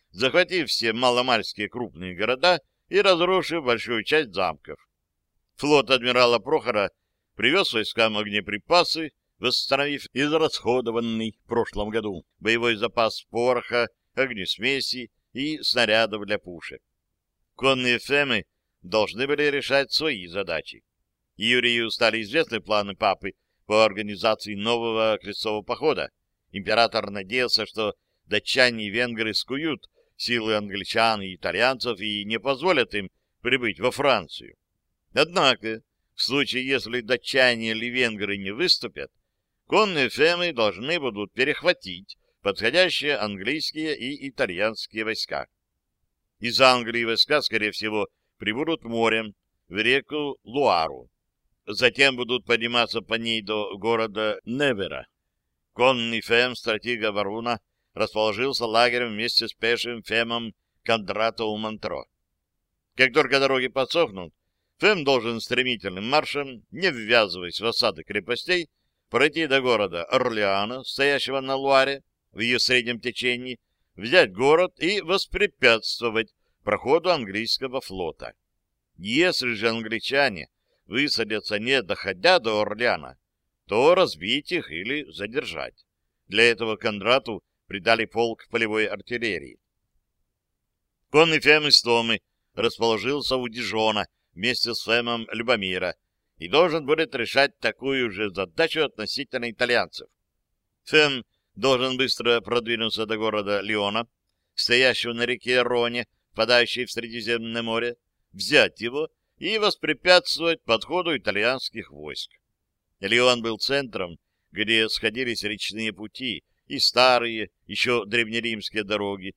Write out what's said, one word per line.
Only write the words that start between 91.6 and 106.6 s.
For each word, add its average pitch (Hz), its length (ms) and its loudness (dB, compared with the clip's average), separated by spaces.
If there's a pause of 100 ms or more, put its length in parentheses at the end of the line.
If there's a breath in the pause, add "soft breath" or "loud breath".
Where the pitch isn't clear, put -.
из 135 160 6
Томы 117 380 2 (340)
расположился 117 800 0
у 123 120 -4
Дижона 110 580 0 (260)
вместе 117 420 -2
с - 80 -8
Фемом 117 500 -2
Любомира 95 600 -2 (440)
и 85 100 -10
должен 156 360 4
будет 156 300 0
решать 135 440 0
такую 127 520 -2
же 101 200 -4
задачу 98 500 -2
относительно 120 680 -6
итальянцев. 113 580 -2 (760)
Фем 143 400 4 (300)
должен 127 420 2
быстро 120 440 2
продвинуться 110 640 -2
до 110 100 -4
города 104 440 -2
Лиона, 104 460 -2 (480)
стоящего 120 580 2
на 117 120 -2
реке 123 380 0
Роне, 120 440 0 (260)
впадающей 120 520 2